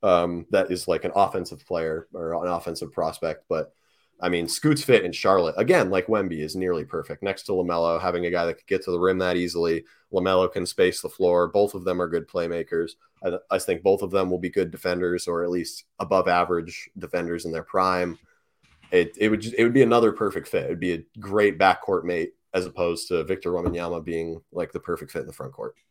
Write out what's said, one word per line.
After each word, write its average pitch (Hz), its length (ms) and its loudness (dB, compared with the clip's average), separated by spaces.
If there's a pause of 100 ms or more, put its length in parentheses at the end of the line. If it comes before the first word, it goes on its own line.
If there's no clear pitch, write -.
um, 87 480 2
that 95 180 2
is, 90 180 -6
like, 82 160 -2
an 90 120 -4
offensive 95 500 0
player 82 480 -4
or 82 320 -6
an 90 60 -2
offensive 85 420 -8
prospect. 80 560 -4
But, 78 240 -2 (480)
I 90 80 0
mean, 85 180 0
Scoot's 151 360 0
fit 117 200 6
in 90 100 -4
Charlotte, 90 440 2
again, 120 320 4
like 92 160 0
Wemby, 95 360 -2
is 78 140 -8
nearly 90 300 -2
perfect. 78 380 -8
Next 98 240 -4
to 104 60 -2
LaMelo, 85 460 0
having 87 280 -2
a - 20 0
guy 87 160 0
that 82 140 -4
could - 80 -20
get 95 160 -2
to 92 80 -4
the 87 80 0
rim 92 180 2
that 90 180 0
easily, 85 500 -2 (280)
LaMelo 92 380 2
can 90 160 -4
space 92 340 2
the - 80 -8
floor. 87 380 2
Both 101 260 2
of 92 100 -10
them 90 160 -2
are 87 80 0
good 82 200 -4
playmakers. 85 640 -4 (340)
I, 90 140 -4 (100)
I 98 80 0
think 90 240 -2
both 98 220 4
of 92 80 -6
them 95 180 2
will 90 80 0
be 87 140 -4
good 92 180 0
defenders, 90 580 -2
or 85 160 -2
at 87 60 -2
least 87 360 -6 (140)
above 92 280 2
average 87 600 0 (120)
defenders 85 460 -4
in 82 60 -6
their 80 120 -6
prime. 90 560 0 (720)
It, 87 260 4
it 107 120 4
would 107 120 0
just, 117 140 -8
it 113 80 6
would 120 100 4
be 135 80 8
another 117 300 6
perfect 95 380 -4
fit. 78 160 -2
It 71 40 -6
would 85 100 -4
be 87 140 -2
a 80 120 -6 (140)
great 98 380 2
backcourt 95 460 2
mate 87 300 -2 (200)
as 92 120 0
opposed 85 420 -2
to 85 160 0
Victor 90 300 -4
Wembanyama 85 500 -4
being, 82 380 -6 (100)
like, 85 220 -6
the 87 80 -6
perfect 80 300 -8
fit - 100 -6
in - 60 -10
the - 40 -16
front 67 220 -14
court. 60 200 -10 (180)